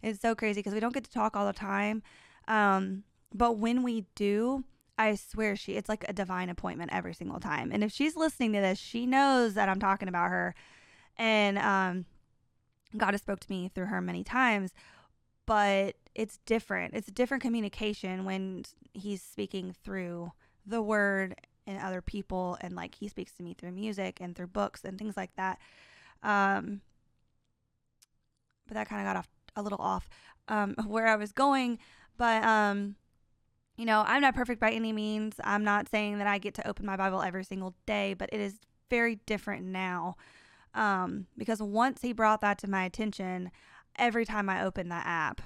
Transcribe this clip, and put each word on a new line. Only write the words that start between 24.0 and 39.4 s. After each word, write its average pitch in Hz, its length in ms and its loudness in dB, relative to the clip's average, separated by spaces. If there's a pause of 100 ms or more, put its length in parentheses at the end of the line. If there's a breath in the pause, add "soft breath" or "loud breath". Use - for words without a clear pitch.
and 175 120 -8
through 180 140 -10
books 202 380 -4
and 190 120 -10
things 208 200 -6
like 185 180 -8
that. 190 240 -2 (640 loud breath)
Um, 196 580 2 (1800)
but 214 100 -10
that 214 120 -4
kinda 208 160 -6
got 196 140 0
off 175 120 -8 (280)
a 208 40 -4
little 202 200 -4
off, 185 280 -2 (380 loud breath)
um, 208 300 0
<laughs> 220 100 -2
where 226 200 2
I 220 100 6
was 208 160 -4
going. 262 460 4 (380 loud breath)
But, 226 260 4
um, 202 520 4 (840)
you 233 80 -6
know, 214 220 6
I'm 262 140 4
not 269 140 6
perfect 240 260 0
by 220 100 4
any 220 220 -2
means. 214 500 -2
I'm 208 220 2
not 202 240 2
saying 208 300 0
that 202 80 0
I 202 100 2
get 196 180 -6
to - 120 -6
open - 180 -4
my 196 100 -2
Bible 190 260 0
every 185 220 -2
single 190 320 -8 (100)
day, 202 280 0
but 190 180 -6
it 214 80 -4
is 202 200 -4 (300)
very 233 360 2
different 202 400 -4